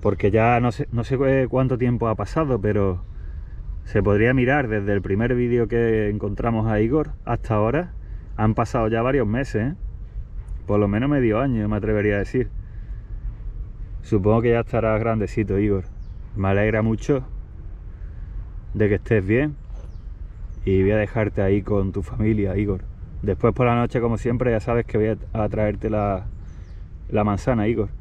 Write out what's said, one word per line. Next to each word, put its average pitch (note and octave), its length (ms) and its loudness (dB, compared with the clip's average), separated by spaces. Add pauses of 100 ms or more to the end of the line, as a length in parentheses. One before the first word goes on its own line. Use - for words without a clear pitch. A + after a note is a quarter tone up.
Porque G2 300 2
ya A#2 280 6
no A#2+ 120 2
sé, - 200 -6
no A#2 120 -2
sé C3 140 -2
cu-, C3+ 320 4
cuánto B2+ 280 2
tiempo A#2+ 300 2
ha A2 80 2
pasado, B2+ 460 0
pero G2 420 2 (800)
se G#2 180 2
podría G#2 300 4
mirar C3 340 2
desde G#2 260 0
el G2+ 80 2
primer G#2 340 0
vídeo A#2+ 320 2
que A2+ 420 2
encontramos G#2+ 580 0
a G#2+ 120 2
Igor C#3+ 320 2 (140)
hasta A#2 300 0
ahora. B2 380 2 (440)
Han A2 160 2
pasado A#2+ 360 0
ya A2+ 120 2
varios B2+ 240 2
meses, A#2 480 0
¿eh? - 20 -6 (920)
Por G#2 120 4
lo G#2 80 4
menos A2 220 2
medio A#2+ 300 4
año, A#2+ 280 0
me G#2+ 100 0
atrevería G#2 380 2
a G2+ 40 2
decir. A#2 300 -2 (1500)
Supongo G#2+ 400 2
que A#2 100 4
ya A#2 100 4
estarás A2 380 0
grandecito, A2 580 0
Igor. G2+ 280 2 (500)
Me G2 120 0
alegra G#2+ 340 4
mucho A2 420 0 (1500)
de G#2 140 4
que G2+ 80 4
estés G2+ 300 2
bien. C3+ 300 2 (1080)
Y F#2+ 200 4
voy G2 80 4
a G#2+ 60 4
dejarte G#2+ 440 0
ahí G2 200 4
con G2 300 0
tu G2 100 -4
familia, G#2 540 0
Igor. G2+ 260 0 (420)
Después G#2+ 300 2
por B2 120 2
la A#2+ 100 4
noche, A#2+ 240 2
como A#2 180 0
siempre, A#2+ 340 0
ya A2 100 2
sabes A#2+ 240 0
que - 120 -2
voy G#2+ 200 2 (160)
a, A2+ 100 0
a G#2+ 60 0
traerte G#2+ 400 0
la, G2+ 380 0 (840)
la G#2 140 2
manzana, G#2 440 2
Igor. A2 220 0 (120)